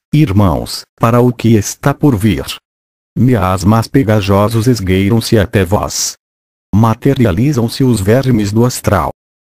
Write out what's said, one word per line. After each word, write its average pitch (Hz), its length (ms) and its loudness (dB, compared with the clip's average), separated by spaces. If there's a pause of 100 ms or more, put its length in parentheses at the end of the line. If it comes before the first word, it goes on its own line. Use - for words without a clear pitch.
(140)
irmãos, 95 680 0 (180)
para 117 220 2
o 123 100 2
que 117 240 2
está 123 380 -2
por 139 240 0
vir. 90 260 -2 (760)
Miasmas 104 680 0
pegajosos 104 800 0
esgueiram-se 101 720 0
até 98 240 0
vós. - 520 -4 (600)
Materializam-se 117 1080 0
os 117 160 0
vermes 110 500 0
do 113 140 2
astral. 95 440 -2 (360)